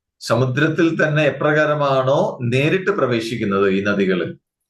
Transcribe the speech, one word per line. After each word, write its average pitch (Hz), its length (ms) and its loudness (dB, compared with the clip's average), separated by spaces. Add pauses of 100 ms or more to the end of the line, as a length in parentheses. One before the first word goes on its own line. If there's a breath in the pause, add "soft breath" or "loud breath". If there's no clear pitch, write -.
(200)
സമുദ്രത്തിൽ 151 800 0
തന്നെ 151 200 2
എപ്രകാരമാണോ 147 1200 0
നേരിട്ട് 147 480 0
പ്രവേശിക്കുന്നത് 110 800 0
ഈ 98 180 0
നദികള്, 95 460 -2 (340)